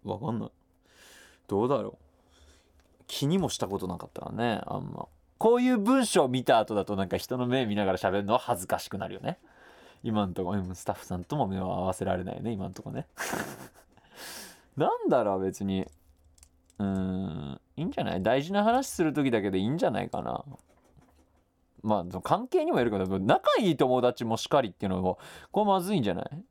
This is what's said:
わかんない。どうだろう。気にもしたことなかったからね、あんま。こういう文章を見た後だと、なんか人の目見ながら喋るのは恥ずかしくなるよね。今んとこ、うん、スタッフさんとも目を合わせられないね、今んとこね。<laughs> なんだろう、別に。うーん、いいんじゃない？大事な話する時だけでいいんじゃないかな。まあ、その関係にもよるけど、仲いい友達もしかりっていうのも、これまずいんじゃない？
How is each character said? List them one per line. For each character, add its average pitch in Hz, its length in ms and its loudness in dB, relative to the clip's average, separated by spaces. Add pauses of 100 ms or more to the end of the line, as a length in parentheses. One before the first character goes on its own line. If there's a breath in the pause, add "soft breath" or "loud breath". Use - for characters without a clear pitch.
わ 98 120 -4
か 113 140 -6
ん 117 80 -4
な 104 60 -6
い。 - 60 -14 (960 loud breath)
ど 101 140 2
う 123 40 2
だ 127 140 2
ろ 104 200 -10
う。 - 1040 -20
気 - 200 -2
に 175 100 2
も 160 120 0
し - 80 -6
た 98 100 -2
こ 98 100 -4
と 92 100 -4
な 87 100 -6
か - 100 -14
っ - 60 -16
た - 80 -10
か - 80 -10
ら - 60 -8
ね、 113 320 0
あ 101 100 -6
ん 92 120 -8
ま。 - 200 -12 (280)
こ 233 180 6
う 247 60 2
い 254 80 4
う 254 80 4
文 240 280 4
章 175 180 4
を 135 60 4
見 127 160 0
た 123 140 8
後 107 160 0
だ 98 100 2
と、 104 100 -2
な 98 80 0
ん 90 60 -4
か 98 80 0
人 127 200 -4
の 127 80 0
目 123 200 2
見 104 100 0
な 104 100 2
が 95 60 2
ら 92 60 2
喋 95 140 2
る 101 120 2
の 101 80 0
は 123 80 4
恥 98 220 -2
ず 92 60 -10
か 85 120 0
し - 80 -10
く 101 100 -8
な 95 120 -6
る 95 60 -10
よ 95 40 -12
ね。 - 180 -6 (640 loud breath)
今 107 240 0
ん 90 80 -6
と 92 120 -2
こ、 90 60 -2
う 104 40 -2
ん、 92 200 -4
ス - 100 -14
タ 101 80 -2
ッ - 20 -4
フ - 100 -16
さ 92 120 -6
ん 90 80 -6
と 147 100 -8
も 139 100 0
目 95 140 -4
を 92 60 -2
合 92 160 -2
わ 92 120 0
せ 92 120 -4
ら 92 100 0
れ 92 80 -4
な 90 100 -8
い 85 80 -10
ね、 113 100 -4
今 95 180 -6
ん 95 40 -12
と - 80 -14
こ - 100 -12
ね。 - 140 -8 (100)
<laughs> - 20 -20 (1600 loud breath)
な 185 200 2
ん 453 140 0
だ 131 140 4
ろ 98 140 2
う、 - 20 0
別 95 240 -2
に。 95 240 0 (920)
う 104 60 -4
ー - 20 0
ん、 92 720 -4 (180)
い - 40 -6
い 165 40 -2
ん 196 40 -2
じ 285 100 -6
ゃ - 40 -2
な - 120 -2
い？ 92 60 -2
大 123 220 4
事 180 100 -6
な 208 100 2
話 240 240 2
す - 160 -2
る 156 80 2
時 135 200 2
だ 113 100 4
け 101 80 0
で 95 80 0
い 95 60 2
い 107 60 2
ん 160 100 0
じ - 60 2
ゃ 170 40 4
な 101 140 -2
い 90 80 -6
か - 100 -4
な。 62 240 -6 (1400)
ま 107 180 2
あ、 85 100 -4
そ 92 80 -8
の 90 40 -6
関 208 260 0
係 349 160 2
に 320 80 0
も 185 60 2
よ 123 80 4
る 113 60 2
け 104 80 0
ど、 95 180 0
仲 110 320 4 (100)
い 202 120 4
い 139 60 2
友 127 260 4
達 123 200 2
も 113 140 0
し - 100 -6
か 143 140 4
り 113 80 -2
っ - 20 -12
て - 140 -6
い 95 40 0
う - 20 0
の 92 100 0
も、 92 160 0 (340 loud breath)
こ 202 100 2
れ 214 40 2
ま 190 160 4
ず 196 140 -2
い 170 40 4
ん 123 40 2
じ 101 80 2
ゃ - 20 0
な 87 80 -4
い？ 160 300 -10